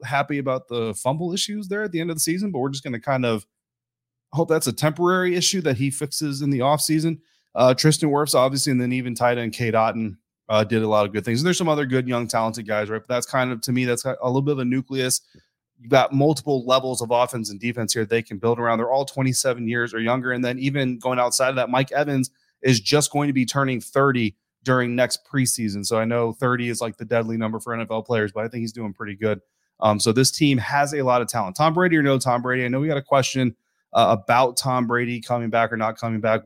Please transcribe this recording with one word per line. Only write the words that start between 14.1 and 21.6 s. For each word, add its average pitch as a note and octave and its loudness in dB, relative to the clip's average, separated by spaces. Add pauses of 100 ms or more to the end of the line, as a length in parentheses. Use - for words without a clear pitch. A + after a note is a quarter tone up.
little B2+ 0
bit C#3+ 0
of C#3 -4
a C3 -2
nucleus. B2+ -2 (600)
You've A#2 -12
got C3 6
multiple C#3 2
levels B2+ 2
of A#2+ -4
offense A#2+ 0
and G2+ -14
defense A#2 -4
here A2+ -2
they A2+ 0
can G#2 -12
build A#2 0
around. A#2 2
They're A#2 -2
all C3+ 0
twenty-seven B2+ -2
years A#2 -2
or A2+ -4
younger. B2 0
And B2 -2
then B2 -2
even C3+ -2
going B2 0
outside B2 2
of C3+ -2
that, B2 0